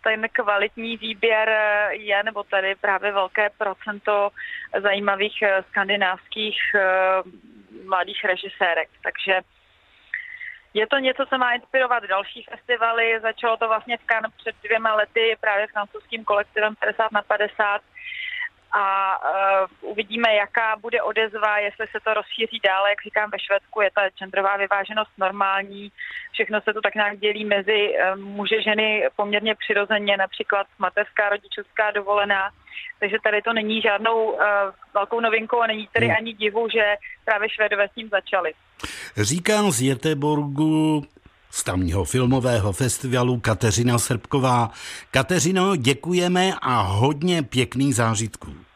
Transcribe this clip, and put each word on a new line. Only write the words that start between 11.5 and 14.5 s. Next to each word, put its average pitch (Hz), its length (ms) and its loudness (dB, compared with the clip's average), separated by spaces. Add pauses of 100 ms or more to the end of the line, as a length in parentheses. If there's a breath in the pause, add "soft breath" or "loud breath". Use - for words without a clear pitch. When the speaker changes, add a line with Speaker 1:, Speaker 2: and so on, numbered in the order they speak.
Speaker 1:
inspirovat 247 500 0
další 196 460 -4
festivaly. 226 720 0
Začalo 226 340 0
to 226 120 -2
vlastně 220 300 -2
v - 80 -12
Cannes 220 300 0
před - 280 -10